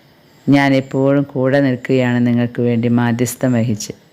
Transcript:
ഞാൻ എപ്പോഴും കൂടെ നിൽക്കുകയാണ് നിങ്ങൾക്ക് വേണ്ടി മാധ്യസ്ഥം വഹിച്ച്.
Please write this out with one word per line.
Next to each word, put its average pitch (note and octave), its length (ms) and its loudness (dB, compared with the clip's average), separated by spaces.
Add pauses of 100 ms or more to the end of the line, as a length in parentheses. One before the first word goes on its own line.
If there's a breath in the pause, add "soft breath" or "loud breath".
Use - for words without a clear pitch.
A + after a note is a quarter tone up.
(480)
ഞാൻ C#3 280 4
എപ്പോഴും C#3 480 0
കൂടെ C3+ 380 0
നിൽക്കുകയാണ് B2+ 640 0
നിങ്ങൾക്ക് A#2+ 340 -2
വേണ്ടി A#2+ 260 0
മാധ്യസ്ഥം A#2+ 640 0
വഹിച്ച്. A2+ 380 -4 (220)